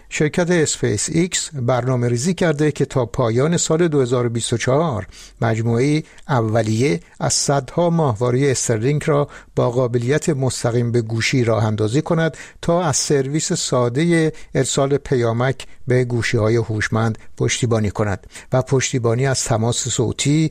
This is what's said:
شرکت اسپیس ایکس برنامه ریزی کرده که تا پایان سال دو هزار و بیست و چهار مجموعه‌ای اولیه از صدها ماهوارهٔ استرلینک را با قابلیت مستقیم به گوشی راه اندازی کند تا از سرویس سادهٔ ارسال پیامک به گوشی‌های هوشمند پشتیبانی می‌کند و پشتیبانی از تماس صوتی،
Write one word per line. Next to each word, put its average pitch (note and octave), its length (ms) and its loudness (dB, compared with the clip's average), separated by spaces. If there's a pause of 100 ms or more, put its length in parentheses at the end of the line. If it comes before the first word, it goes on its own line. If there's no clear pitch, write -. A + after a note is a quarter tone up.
شرکت E3 420 0
اسپیس C3+ 580 0
ایکس E3 440 -2
برنامه B2 560 0
ریزی B2 240 0
کرده D#3 380 0
که C#3 140 0
تا C3 200 0
پایان C3 520 0
سال E3 300 2
دو D3 140 2
هزار B2 240 0
و A#2+ 40 0
بیست A#2 240 -2
و A#2 40 0
چهار C3 500 0 (340)
مجموعه‌ای A#2 640 0 (260)
اولیه A2+ 720 0 (200)
از C#3+ 140 -2
صدها C#3+ 560 0
ماهوارهٔ C3 600 2
استرلینک B2 520 0
را D3 240 2 (280)
با B2 140 2
قابلیت B2 600 0
مستقیم B2 600 0
به A#2 100 2
گوشی A2+ 420 0
راه A2 220 2
اندازی A2 360 0
کند E3 360 0 (240)
تا E3+ 220 2
از D3 140 0
سرویس D3 560 0
سادهٔ D#3 800 2 (240)
ارسال C#3 420 2
پیامک A#2+ 720 0 (200)
به B2+ 160 4
گوشی‌های A#2 520 0
هوشمند A2 640 0 (200)
پشتیبانی A#2 440 0
می‌کند G#2 460 -2 (260)
و C3 80 2
پشتیبانی B2 640 0
از C3 160 0
تماس A#2 440 0
صوتی، C#3 640 0